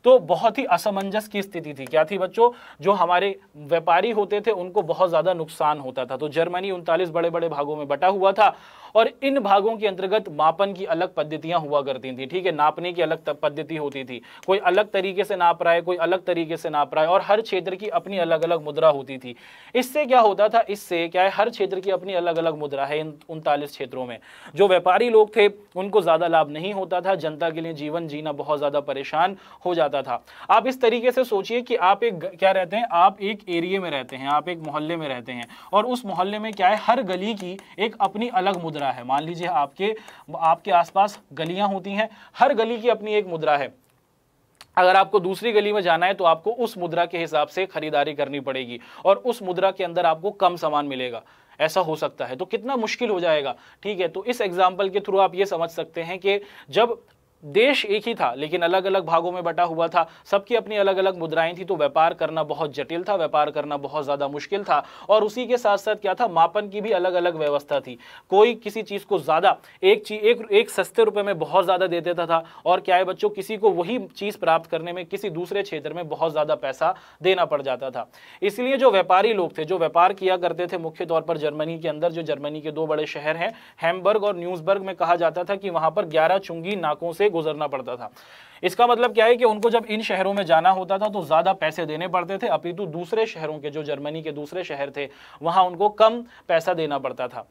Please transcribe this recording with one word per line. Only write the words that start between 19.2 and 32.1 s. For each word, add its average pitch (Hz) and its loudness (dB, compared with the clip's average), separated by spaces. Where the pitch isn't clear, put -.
इससे 254 0
क्या 247 6
होता 208 4
था, 226 2
इससे 175 -4
क्या 180 2
है, 196 4
हर 202 0
क्षेत्र 190 -4
की 190 -4
अपनी 185 -4
अलग-अलग 165 0
मुद्रा 139 -4
है। 151 -4
इन 156 -8
उनतालीस 151 -2
क्षेत्रों 131 -8
में 117 -12
जो 190 6
व्यापारी 185 4
लोग 214 6
थे 208 6
उनको 196 2
ज़्यादा 165 2
लाभ 160 4
नहीं 165 -6
होता 180 -4
था, 190 0
जनता 156 -4
के 160 -6
लिए 165 -8
जीवन 151 -6
जीना 151 -8
बहुत 147 -4
ज़्यादा 143 0
परेशान 151 -2
हो 180 0
जाता 143 0
था। 127 -6
आप 214 6
इस 262 -4
तरीके 240 4
से 262 0
सोचिए 220 -2
कि 240 -4
आप 196 4
एक 196 -2